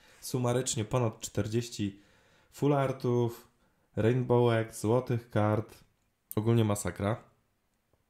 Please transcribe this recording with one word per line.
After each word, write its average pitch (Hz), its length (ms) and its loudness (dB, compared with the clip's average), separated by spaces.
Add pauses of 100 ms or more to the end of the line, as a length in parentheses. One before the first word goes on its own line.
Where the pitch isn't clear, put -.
(220)
Sumarycznie 120 640 -2
ponad 120 340 -2
czterdzieści 107 840 -4 (500)
full 143 220 0
artów, 123 760 0 (480)
rainbowek, 120 800 2
złotych 120 540 0
kart. 107 540 0 (520)
Ogólnie 113 300 2
masakra. 101 580 -4 (880)